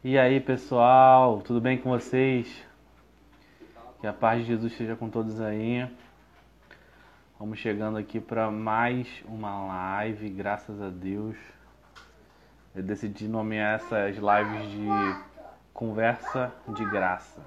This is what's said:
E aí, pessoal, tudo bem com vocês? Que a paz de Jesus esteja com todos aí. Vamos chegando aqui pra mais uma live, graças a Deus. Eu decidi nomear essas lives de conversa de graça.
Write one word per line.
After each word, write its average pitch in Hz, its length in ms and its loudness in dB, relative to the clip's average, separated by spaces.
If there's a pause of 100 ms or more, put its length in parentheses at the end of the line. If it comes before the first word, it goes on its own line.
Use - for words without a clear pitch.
E 131 160 2
aí, 131 220 6
pessoal, 127 1000 8
tudo 120 180 -2
bem 127 180 2
com 127 120 -4
vocês? 127 760 0 (1300)
Que 107 80 -8
a 104 60 -6
paz 117 260 2
de 117 80 -6
Jesus 113 240 -2
esteja 113 240 -6
com 113 140 -8
todos 110 320 -4
aí. 113 440 -4 (1500)
Vamos 107 220 -10
chegando 110 380 -2
aqui 107 200 -8
pra 110 320 -2
mais 113 600 -2 (160)
uma 101 420 -8
live, 101 600 -6
graças 101 520 -8
a 98 60 -8
Deus. 98 480 -8 (1400)
Eu 95 80 -10
decidi 104 460 -8
nomear 110 480 -2
essas 101 400 -2
lives 104 560 0
de 104 160 -8 (840)
conversa 117 800 -2 (160)
de 95 160 -6
graça. 92 600 -4